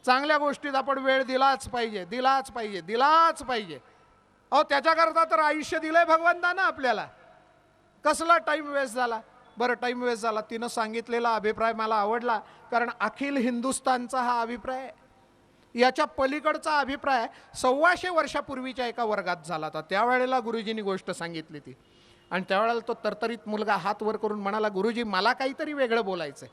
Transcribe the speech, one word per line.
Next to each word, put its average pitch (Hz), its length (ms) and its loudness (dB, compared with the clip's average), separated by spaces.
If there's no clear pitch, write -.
चांगल्या 285 320 4
गोष्टीत 285 360 -2
आपण 269 240 0
वेळ 262 240 2
दिलाच 262 460 2
पाहिजे, 226 360 -6
दिलाच 262 460 0
पाहिजे, 214 300 -8
दिलाच 302 640 4
पाहिजे. 220 360 -6
अहो, 277 100 6
त्याच्याकरता 320 640 4
तर 320 140 2
आयुष्य 311 400 0
दिलंय 320 260 4
भगवंतानं 349 580 2
आपल्याला. 247 460 0
कसला 330 340 4
टाइम 302 340 -2
वेस्ट 269 220 -2
झाला? 240 260 -2
बरं, 247 180 0
टाइम 247 280 -4
वेस्ट 240 200 -2
झाला. 220 180 0
तिनं 226 260 -8
सांगितलेला 233 680 -2
अभिप्राय 214 380 0
मला 220 220 -2
आवडला, 220 460 0
कारण 240 200 0
अखिल 277 360 -2
हिंदुस्थानचा 254 880 0
हा 240 180 0
अभिप्राय 240 420 -6
आहे. 254 80 -14
याच्या 254 240 4
पलीकडचा 302 760 0
अभिप्राय 269 480 0
सव्वाशे 330 540 2
वर्षापूर्वीच्या 285 800 -2
एका 233 180 -2
वर्गात 196 320 0
झाला 156 200 -4
होता, 156 140 -6
त्यावेळेला 247 580 2
गुरुजींनी 226 440 -4
गोष्ट 190 280 -4
सांगितली 165 480 -10
ती. 131 160 -18
आणि 180 180 -2
त्यावेळेला 226 400 2
तो 233 60 -2
तरतरीत 220 420 -4
मुलगा 214 300 0
हात 196 260 -2
वर 214 140 -2
करून 214 240 -4
म्हणाला, 208 280 -2
"गुरुजी, 214 340 -2
मला 208 300 2
काहीतरी 269 400 -4
वेगळं 240 320 0
बोलायचंय." 160 480 -6